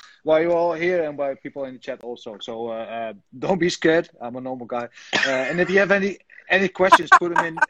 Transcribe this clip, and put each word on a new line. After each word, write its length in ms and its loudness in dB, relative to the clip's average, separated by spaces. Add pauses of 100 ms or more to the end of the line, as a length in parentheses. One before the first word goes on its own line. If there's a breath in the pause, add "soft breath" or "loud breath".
(240 loud breath)
why 180 4
you're 140 2
all 180 2
here 300 0
and 140 -6
why 180 -4
people 300 -10
in 80 -10
the 60 -18
chat 240 -12
also. 360 -12
So, 300 -8
uh, 40 -6 (260)
uh, 140 -8 (240)
don't 220 -2
be 100 2
scared. 400 2 (120)
I'm 140 -10
a 60 -10
normal 260 -10
guy. 200 -6 (260 loud breath)
Uh, 160 0
and 300 -2
if 100 0
you 100 4
have 120 4
any, 260 0 (320 loud breath)
any 200 2
questions, 420 4
put 260 6
'em 80 2
in, 120 -8 (120)